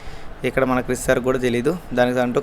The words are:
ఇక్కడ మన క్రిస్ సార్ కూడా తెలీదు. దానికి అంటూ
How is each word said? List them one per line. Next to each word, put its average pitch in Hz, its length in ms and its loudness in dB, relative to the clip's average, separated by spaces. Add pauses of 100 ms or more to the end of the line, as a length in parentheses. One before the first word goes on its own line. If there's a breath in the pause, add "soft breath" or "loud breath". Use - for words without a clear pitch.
(480 loud breath)
ఇక్కడ 131 220 2
మన 127 140 2
క్రిస్ 127 220 -2
సార్ 127 180 4
కూడా 127 220 2
తెలీదు. 123 260 2 (240)
దానికి 123 280 2
అంటూ 123 180 0